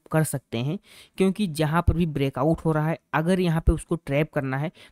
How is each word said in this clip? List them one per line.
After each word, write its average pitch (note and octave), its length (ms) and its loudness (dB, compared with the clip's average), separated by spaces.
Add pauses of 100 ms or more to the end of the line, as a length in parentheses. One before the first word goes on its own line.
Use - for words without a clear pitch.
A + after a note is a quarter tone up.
(120)
कर D#3 120 2
सकते - 360 -6
हैं, C#3+ 180 -4 (400)
क्योंकि F#3+ 320 2
जहाँ D#3 320 0
पर - 120 2
भी E3+ 140 2
ब्रेकआउट C#3+ 540 0
हो E3 100 0
रहा D#3 180 0
है, E3 80 -4 (160)
अगर E3+ 260 2
यहाँ E3 220 0
पे - 100 2
उसको E3 260 -2
ट्रैप D3+ 360 -2
करना C3+ 240 -2
है D3+ 140 -4 (200)